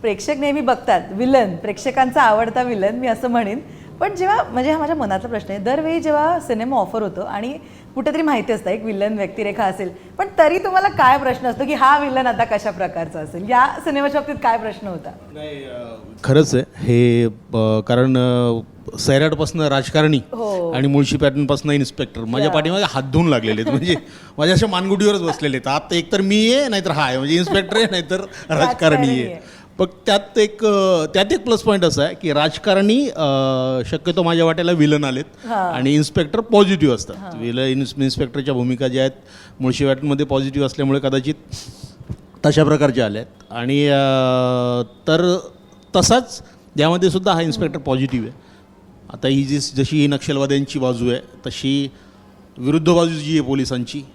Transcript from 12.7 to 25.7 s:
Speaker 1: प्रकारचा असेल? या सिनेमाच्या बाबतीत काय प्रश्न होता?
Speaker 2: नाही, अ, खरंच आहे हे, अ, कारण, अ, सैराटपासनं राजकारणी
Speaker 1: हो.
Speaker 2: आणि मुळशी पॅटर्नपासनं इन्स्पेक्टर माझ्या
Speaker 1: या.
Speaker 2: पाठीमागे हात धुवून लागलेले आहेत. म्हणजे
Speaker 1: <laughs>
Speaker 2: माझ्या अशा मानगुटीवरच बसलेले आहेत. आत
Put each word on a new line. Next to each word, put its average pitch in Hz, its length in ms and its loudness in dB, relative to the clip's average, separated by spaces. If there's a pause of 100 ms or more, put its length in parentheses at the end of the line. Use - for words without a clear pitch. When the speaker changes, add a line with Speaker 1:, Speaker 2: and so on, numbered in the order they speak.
Speaker 1:
प्रकारचा 170 500 -6
असेल? 175 300 -8
या 254 300 4
सिनेमाच्या 285 400 0
बाबतीत 285 220 -8
काय 233 160 2
प्रश्न 208 280 -8
होता? 165 240 -10 (220)
Speaker 2:
नाही, 147 320 -12
अ, 120 300 -12 (300)
खरंच 139 300 4
आहे 123 100 0 (120)
हे, 120 480 2
अ, 110 560 0
कारण, 127 360 2
अ, 123 440 2 (380)
सैराटपासनं 147 680 0
राजकारणी 143 500 2
Speaker 1:
हो. 190 520 -4
Speaker 2:
आणि 131 160 0
मुळशी 139 300 4
पॅटर्नपासनं 143 560 0
इन्स्पेक्टर 135 480 -4
माझ्या 127 280 -2
Speaker 1:
या. 175 60 -2
Speaker 2:
पाठीमागे 170 320 0
हात 139 160 -2
धुवून 151 260 2
लागलेले 110 340 0
आहेत. - 100 -2
म्हणजे 160 220 0 (220)
Speaker 1:
<laughs> - 220 -18
Speaker 2:
माझ्या 165 160 2
अशा 190 120 4
मानगुटीवरच 196 560 0
बसलेले 147 340 -2
आहेत. 123 100 -6
आत 147 260 -2